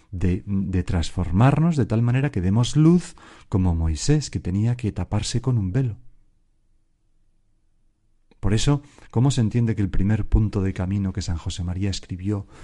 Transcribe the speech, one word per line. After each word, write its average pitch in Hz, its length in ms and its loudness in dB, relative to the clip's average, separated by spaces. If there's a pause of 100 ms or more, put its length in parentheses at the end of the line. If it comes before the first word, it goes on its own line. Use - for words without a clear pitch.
(120)
de, 90 340 -2
de 95 380 -2
transformarnos 123 920 2
de 117 80 0
tal 110 160 0
manera 131 300 0
que 95 100 -4
demos 104 340 0
luz 165 400 4 (320)
como 92 280 2
Moisés, 82 540 0
que 82 120 -6
tenía 104 340 -2
que 110 160 -4
taparse 104 480 -4
con 127 180 -2
un 95 140 -2
velo. 127 260 -2 (2500)
Por 104 120 2
eso, 139 280 2 (280)
¿cómo 131 220 2
se 127 100 0
entiende 113 340 2
que 101 60 -2
el 95 80 2
primer 104 380 2
punto 107 340 2
de 95 120 -2
camino 98 380 -2
que 92 100 -6
San 85 160 -6
José 87 260 -8
María 92 260 -4
escribió, 98 580 -6 (160)